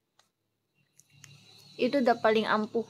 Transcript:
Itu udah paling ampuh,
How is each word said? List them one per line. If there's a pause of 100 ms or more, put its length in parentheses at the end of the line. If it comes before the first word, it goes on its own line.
(1800)
Itu
udah
paling
ampuh,